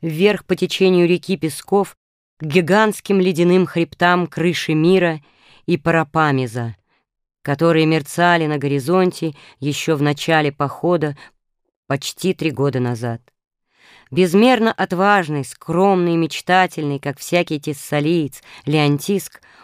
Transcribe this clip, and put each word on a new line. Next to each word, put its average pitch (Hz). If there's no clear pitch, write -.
вверх 175
по 185
течению 175
реки 175
Песков, -
к -
гигантским 190
ледяным 180
хребтам 175
Крыши 160
Мира 165
и 170
Парапамиза, 139
которые 160
мерцали 160
на 151
горизонте 147
ещё 147
в 143
начале 147
похода 147
почти 147
три 156
года 131
назад. 120
Безмерно 214
отважный, 180
скромный 175
и 165
мечтательный, 165
как 143
всякий 170
тессалиец, 151
Леонтиск 147